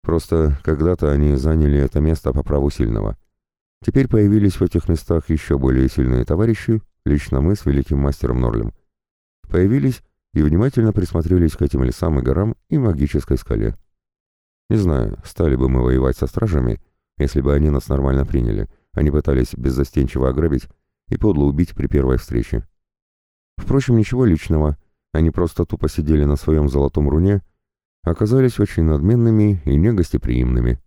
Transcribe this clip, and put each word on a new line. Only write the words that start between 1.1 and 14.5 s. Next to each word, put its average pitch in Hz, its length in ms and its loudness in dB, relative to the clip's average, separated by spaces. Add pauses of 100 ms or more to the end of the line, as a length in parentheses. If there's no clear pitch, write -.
они 71 240 2
заняли 73 440 2
это 69 220 0
место 78 320 0
по 65 120 -2
праву 71 260 0
сильного. 53 460 -4 (680)
Теперь 131 240 0
появились 104 520 2
в - 20 2
этих 90 260 -2
местах 82 420 -2
ещё 73 280 -2
более 65 300 2
сильные 64 360 0
товарищи, 110 560 0 (240)
лично 69 360 0
мы 92 160 2
с - 100 -8
великим 69 320 0
мастером 64 420 -2
Норлем. 55 320 -2 (760)
Появились 120 540 0 (320)
и 78 80 2
внимательно 107 500 2
присмотрелись 87 640 0
к - 60 -2
этим - 200 0
лесам 71 360 -2
и 64 40 -2
горам 80 320 -2 (140)
и 160 100 -2
магической 71 600 0
скале. 53 380 -4 (920)